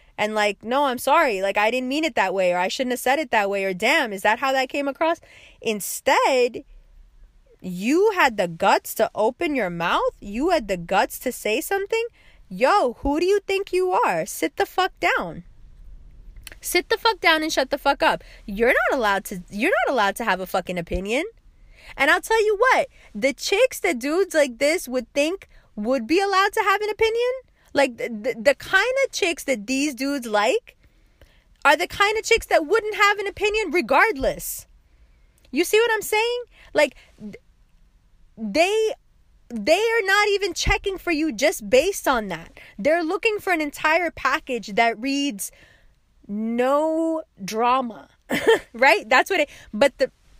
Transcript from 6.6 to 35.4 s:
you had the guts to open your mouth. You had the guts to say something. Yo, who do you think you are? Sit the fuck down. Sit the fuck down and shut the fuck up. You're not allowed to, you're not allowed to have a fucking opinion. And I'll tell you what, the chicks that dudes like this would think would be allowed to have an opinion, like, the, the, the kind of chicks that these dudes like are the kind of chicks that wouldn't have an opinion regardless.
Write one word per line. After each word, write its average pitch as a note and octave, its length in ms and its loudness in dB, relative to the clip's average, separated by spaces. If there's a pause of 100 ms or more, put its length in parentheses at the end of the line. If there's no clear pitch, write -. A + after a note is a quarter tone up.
you A#3+ 540 0
had C#4 220 2
the F#3 100 0
guts G3 480 0
to - 180 0
open C4 400 -2
your G#3+ 160 -2
mouth. G3+ 500 -2
You A#3 300 -4
had D4+ 180 0
the F#3+ 100 -2
guts F#3+ 420 -2
to B3 120 -6
say A3 300 -2
something. G4+ 460 -4 (420)
Yo, C4 520 2
who C#4+ 180 -2
do F4 60 -6
you G4+ 160 2
think G4 320 -4
you F#4 180 0
are? G#3+ 340 0
Sit - 300 -6
the G4 100 -2
fuck F#4+ 360 -2
down. F3+ 420 -2 (1160)
Sit - 260 -2
the A4 100 -2
fuck A4+ 220 0
down D#4+ 240 4
and D#4 80 -4
shut C#4 200 -2
the D4 60 0
fuck C#4 240 0
up. A#3 220 2 (220)
You're A3+ 240 2
not C5 280 2
allowed G3+ 280 0
to, F3+ 240 -10
you're B3 240 0 (120)
not D4 80 0
allowed G3+ 220 2
to A#3+ 80 -8
have F#3+ 160 0
a F#3 60 -8
fucking F#3 320 -4
opinion. G3 480 -4 (720)
And C#4 120 2
I'll F4 120 4
tell A4+ 240 2
you G#4+ 120 2
what, G#4 300 4 (260)
the G3+ 200 0
chicks - 480 0
that E4 180 0
dudes D#4+ 340 -2
like C#4+ 260 2
this D4+ 280 0
would B3 260 -6
think D#4 360 -2 (260)
would A3 320 -2
be E4 140 2
allowed G4+ 320 2
to G#4+ 100 0
have G4+ 180 2
an G#4 80 -2
opinion, A4+ 420 0 (420)
like, C4+ 240 0
the, F#3 100 -6
the, A3+ 340 -6
the A#3+ 140 4
kind G#4+ 380 0 (120)
of - 60 -6
chicks - 320 -2
that G#3+ 240 -4
these C4+ 260 -2
dudes C4+ 320 -4
like A3 520 0 (880)
are D4 100 8
the E4+ 120 -2
kind G#4+ 300 2
of G#4+ 60 -4
chicks - 220 2
that E4 200 2
wouldn't G#4 300 0
have G4+ 240 2
an G4+ 80 -6
opinion G4+ 440 -2
regardless. C#4 960 0 (840)